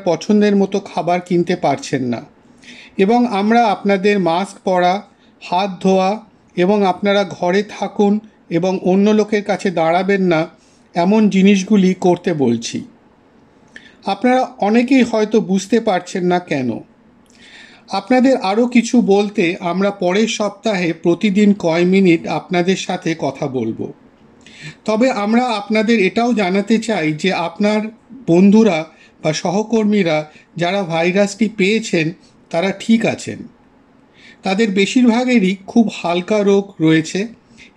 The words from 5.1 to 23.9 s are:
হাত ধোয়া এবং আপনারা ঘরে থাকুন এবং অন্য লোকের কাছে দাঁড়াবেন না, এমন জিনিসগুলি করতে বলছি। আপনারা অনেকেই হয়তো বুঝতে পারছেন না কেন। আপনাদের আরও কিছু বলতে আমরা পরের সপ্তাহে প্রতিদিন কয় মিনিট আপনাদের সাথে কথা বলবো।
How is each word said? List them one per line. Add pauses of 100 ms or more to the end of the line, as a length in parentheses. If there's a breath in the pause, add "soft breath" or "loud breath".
হাত (120)
ধোয়া (320)
এবং
আপনারা
ঘরে
থাকুন (300 loud breath)
এবং
অন্য
লোকের
কাছে
দাঁড়াবেন
না, (480 soft breath)
এমন
জিনিসগুলি
করতে
বলছি। (1200 loud breath)
আপনারা
অনেকেই
হয়তো
বুঝতে
পারছেন
না
কেন। (1200 loud breath)
আপনাদের
আরও
কিছু
বলতে
আমরা
পরের
সপ্তাহে
প্রতিদিন
কয়
মিনিট
আপনাদের
সাথে
কথা
বলবো। (920 loud breath)